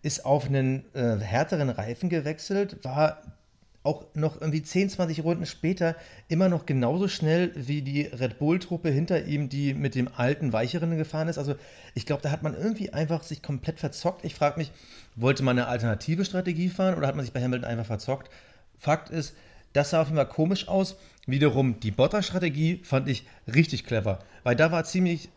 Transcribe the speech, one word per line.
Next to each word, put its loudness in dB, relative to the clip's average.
ist -4
auf 4
einen, 0
äh, 2
härteren 0
Reifen -4
gewechselt, -2
war 0
auch -2
noch -2
irgendwie -2
zehn, 0
zwanzig -2
Runden 0
später 0
immer 4
noch 2
genauso 2
schnell 2
wie -4
die -2
Red -4
Bull-Truppe 0
hinter 2
ihm, -2
die 0
mit -2
dem 2
alten, 0
weicheren 0
gefahren -2
ist. -4
Also -4
ich -8
glaub, 0
da 0
hat -4
man -4
irgendwie -4
einfach -2
sich -10
komplett -6
verzockt. -4
Ich -6
frag 2
mich, -4
wollte 4
man 4
eine 0
alternative 0
Strategie -2
fahren 2
oder 0
hat -2
man -4
sich -10
bei -2
Hamilton -2
einfach -4
verzockt? -4
Fakt 0
ist, -6
das 4
sah 2
auf 2
jeden 0
Fall 2
komisch 0
aus. 0
Wiederum, 4
die -2
Bottas-Strategie 2
fand 0
ich -4
richtig 4
clever, 0
weil 4
da 4
war 2
ziemlich 0